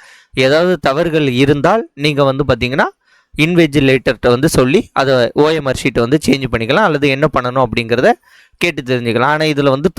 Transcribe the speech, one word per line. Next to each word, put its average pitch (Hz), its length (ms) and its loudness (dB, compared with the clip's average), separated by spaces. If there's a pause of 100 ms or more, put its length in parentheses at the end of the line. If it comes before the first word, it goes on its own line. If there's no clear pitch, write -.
(480)
ஏதாவது 170 280 2 (140)
தவறுகள் 151 400 0 (160)
இருந்தால் 160 400 0 (220)
நீங்க 143 240 0
வந்து 135 200 -4
பாத்தீங்கன்னா 127 380 -2 (540)
இன்விஜிலேட்டர்கிட்ட 139 920 2
வந்து 131 220 0
சொல்லி 135 240 2 (200)
அதை 135 140 0 (280)
ஓ 147 40 4 (120)
எம் 143 120 -6
ஆர் 127 120 -4
ஷீட்டை 127 220 -2
வந்து 127 220 0
சேஞ்ச் 135 260 -2
பண்ணிக்கலாம், 123 360 0
அல்லது 147 260 0
என்ன 139 120 0 (100)
பண்ணணும் 127 300 -2
அப்படிங்கிறத 117 440 0 (540)
கேட்டு 160 260 -2
தெரிஞ்சுக்கலாம். 120 460 0
ஆனா 156 180 -2
இதுல 139 220 2
வந்து 147 240 -2